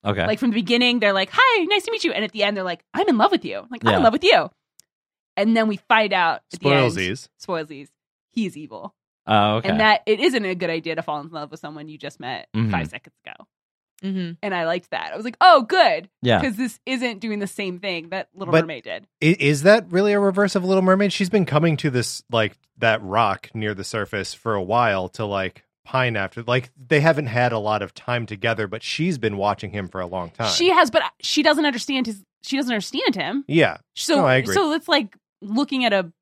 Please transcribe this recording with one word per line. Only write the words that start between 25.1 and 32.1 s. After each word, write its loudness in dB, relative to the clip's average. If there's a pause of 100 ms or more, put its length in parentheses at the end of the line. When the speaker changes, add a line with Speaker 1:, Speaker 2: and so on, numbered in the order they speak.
Speaker 3:
like, -6 (200)
pine -2
after. -6
Like, -2
they 0
haven't 2
had 0
a -2
lot -2
of -8
time -6
together, -4
but -10
she's -4
been -2
watching -2
him -8
for -10
a -6
long -8
time. -4
Speaker 2:
She 2
has, 4
but 2 (200)
she -2
doesn't 4
understand -2
his, -12 (200)